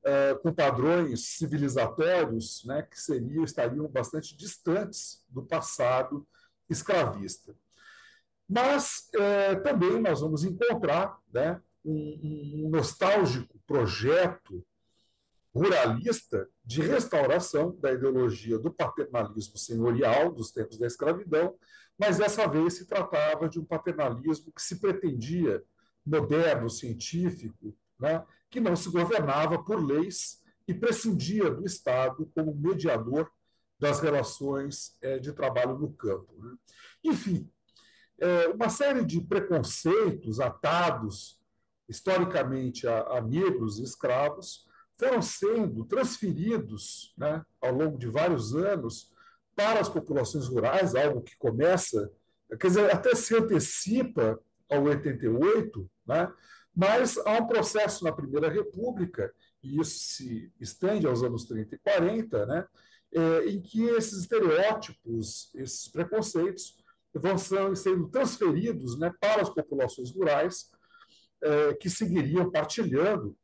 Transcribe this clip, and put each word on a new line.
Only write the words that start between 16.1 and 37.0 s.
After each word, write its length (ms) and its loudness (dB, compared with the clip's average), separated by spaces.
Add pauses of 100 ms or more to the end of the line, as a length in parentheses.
de 160 -4
restauração 1000 2
da 120 0
ideologia 640 0
do 120 -2
paternalismo 840 -4
senhorial 760 2
dos 180 -8
tempos 280 -6
da 80 -2
escravidão, 680 0 (440)
mas 200 2
dessa 280 2
vez 280 2
se 120 -14
tratava 640 0
de 120 -6
um 40 -10
paternalismo 880 -2
que 100 -10
se 180 -6
pretendia 840 0 (440)
moderno, 640 2
científico, 1080 -6 (220)
né, 260 -2 (260)
que 100 -6
não 140 4
se 160 -4
governava 720 0
por 220 -2
leis 580 -2 (240)
e 80 -4
prescindia 760 0
do 140 -6
Estado 720 -2
como 200 -2
mediador 760 0 (480)
das 220 0
relações, 1000 -2
é, 180 -4
de 140 -8
trabalho 460 0
no 140 -4
campo, 460 -6
né? 160 -16 (500)